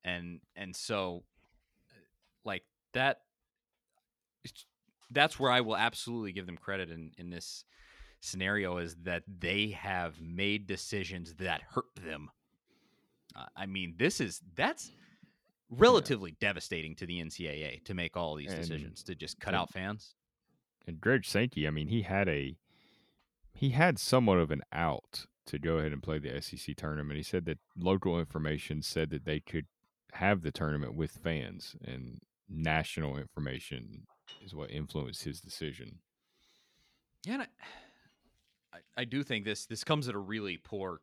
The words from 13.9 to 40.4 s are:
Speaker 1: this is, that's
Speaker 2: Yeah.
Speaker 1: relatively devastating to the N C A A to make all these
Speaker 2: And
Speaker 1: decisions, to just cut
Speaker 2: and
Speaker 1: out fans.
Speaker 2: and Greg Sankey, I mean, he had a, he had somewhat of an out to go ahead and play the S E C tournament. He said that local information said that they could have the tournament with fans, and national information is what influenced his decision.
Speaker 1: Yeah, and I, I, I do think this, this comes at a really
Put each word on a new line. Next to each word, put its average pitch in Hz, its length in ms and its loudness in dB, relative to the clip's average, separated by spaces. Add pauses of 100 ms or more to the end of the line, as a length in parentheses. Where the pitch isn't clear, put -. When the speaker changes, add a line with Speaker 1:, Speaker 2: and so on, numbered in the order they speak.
Speaker 1:
this 143 240 2
is, 90 200 -2 (140)
that's 226 340 0
Speaker 2:
Yeah. - 60 -20 (720)
Speaker 1:
relatively 135 720 6
devastating 82 560 0
to - 100 -6
the 87 140 -4
N 82 100 -6
C 85 180 -6
A 73 40 -4
A 73 340 -6
to 104 80 -6
make 87 220 -2
all 82 200 -2
these 76 160 -6
Speaker 2:
And 82 100 -4
Speaker 1:
decisions, 80 420 -6
to 90 120 -8
just 76 240 -10
cut 98 140 -2
Speaker 2:
and 95 80 2
Speaker 1:
out - 120 -4
fans. 101 420 -6 (720)
Speaker 2:
and 82 120 -8
Greg 120 260 4
Sankey, 101 420 2
I 76 40 2
mean, 76 160 0
he 107 160 2
had 95 240 2
a, 73 300 0 (960)
he 139 160 2
had 147 300 6
somewhat 117 380 8
of 80 140 6
an 73 100 2 (100)
out 76 540 0 (200)
to - 140 -6
go 80 180 2
ahead 76 140 2
and 71 120 -4
play 78 160 0
the 71 160 -4
S - 180 -6
E 76 40 -10
C - 160 -6
tournament. 73 440 -4
He 78 60 -4
said 90 220 0
that 85 140 -2 (180)
local 90 420 4
information 76 640 -2
said 80 280 0
that 73 160 -4
they 76 140 0
could 78 260 -4 (480)
have 95 280 2
the 78 100 -2
tournament 73 420 0
with 78 180 0
fans, 82 720 -6
and 64 360 -10 (300)
national 78 680 2
information 67 880 -8 (380)
is 95 100 -16
what 73 180 -8
influenced 76 520 -4
his - 160 -6
decision. 73 600 -10 (1300)
Speaker 1:
Yeah, 208 100 -4
and 277 80 -4
I, - 40 -10 (1300)
I, 85 60 -18 (180)
I 127 80 0
do 127 180 -2
think 107 220 0
this, 104 200 0
this - 180 -6
comes 147 260 2
at 107 60 -4
a 101 40 -2
really 101 380 -4